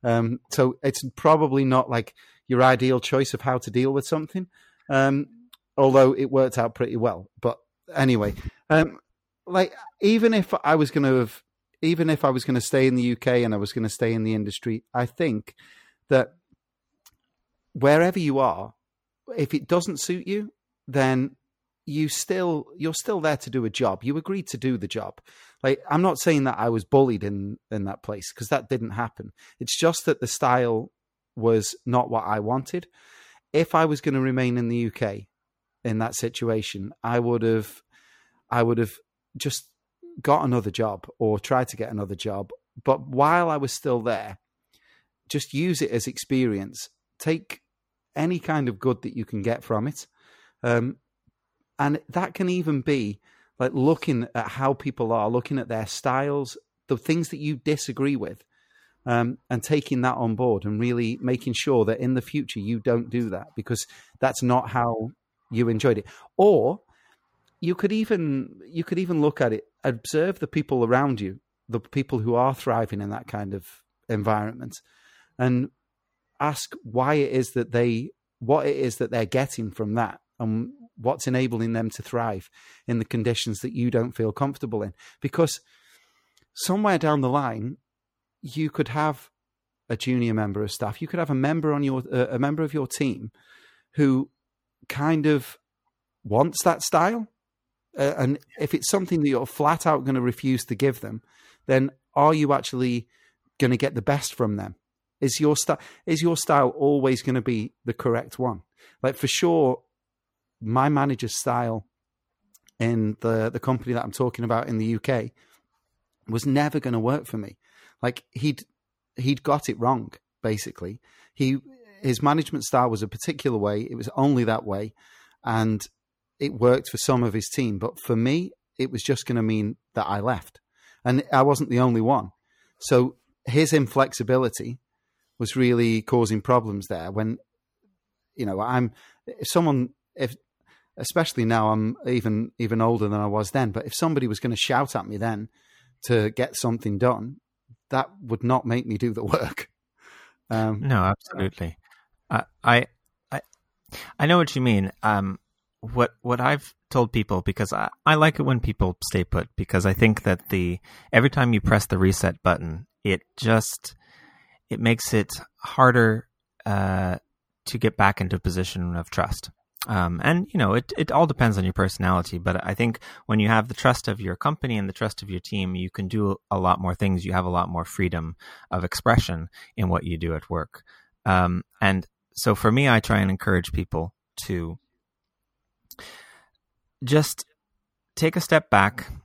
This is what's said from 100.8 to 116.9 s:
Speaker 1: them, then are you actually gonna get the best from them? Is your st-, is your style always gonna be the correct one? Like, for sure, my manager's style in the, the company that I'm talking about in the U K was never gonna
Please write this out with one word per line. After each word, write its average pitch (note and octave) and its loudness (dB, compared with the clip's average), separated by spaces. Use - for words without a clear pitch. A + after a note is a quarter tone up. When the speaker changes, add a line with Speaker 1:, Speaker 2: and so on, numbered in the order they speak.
Speaker 1:
them, G#2+ -12
then C3+ 2
are D3+ 6
you D3 2
actually B2+ -2
gonna B2+ 4
get C3+ -2
the A2+ -4
best C#3+ -2
from G#2+ -2
them? G2 -10
Is C3+ 0
your D3+ 4
st-, - -2
is D#3+ 0
your E3+ 2
style C#3+ 4
always C#3 2
gonna B2+ 0
be A2+ -2
the A#2+ -4
correct - -4
one? A#2+ -4
Like, C3+ 0
for - -4
sure, D#3+ 2
my B2 2
manager's C#3 0
style A#2+ -4
in A2+ 0
the, A2+ 0
the - -6
company B2 -2
that A#2 -2
I'm A2+ -8
talking A#2+ -4
about A2+ -2
in A2+ -2
the A2 -2
U A2+ 0
K A#2 -4
was A2+ -2
never D3 2
gonna A#2+ -2